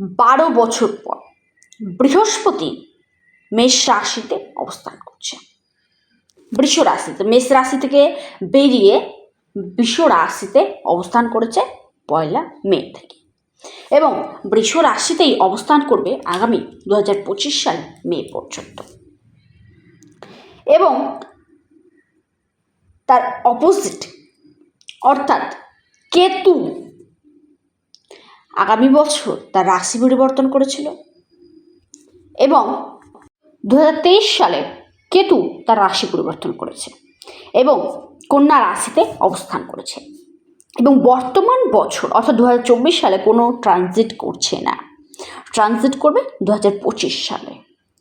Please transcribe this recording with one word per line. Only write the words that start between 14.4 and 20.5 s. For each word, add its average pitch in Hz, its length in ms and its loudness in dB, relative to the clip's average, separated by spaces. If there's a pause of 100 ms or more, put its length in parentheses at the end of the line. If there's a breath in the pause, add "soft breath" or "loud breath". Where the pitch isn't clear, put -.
বৃষ 220 200 0 (180)
রাশিতেই 269 440 0 (140)
অবস্থান 294 320 0 (100)
করবে 226 220 -2 (140)
আগামী 202 340 -2 (280)
দু 190 120 0
হাজার 202 260 0
পঁচিশ 285 380 -6
সাল 170 140 -4 (320)
মে 170 80 -4 (160)
পর্যন্ত। - 440 -14 (1900 loud breath)